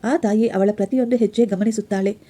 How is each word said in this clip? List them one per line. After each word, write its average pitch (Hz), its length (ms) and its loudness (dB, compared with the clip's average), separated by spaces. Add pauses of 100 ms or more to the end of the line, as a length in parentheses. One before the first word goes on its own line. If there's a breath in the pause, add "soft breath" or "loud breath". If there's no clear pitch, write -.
ಆ 262 140 0
ತಾಯಿ 220 300 2
ಅವಳ 196 240 0
ಪ್ರತಿಯೊಂದು 233 440 0
ಹೆಜ್ಜೆ 233 300 2
ಗಮನಿಸುತ್ತಾಳೆ 202 720 -2 (120)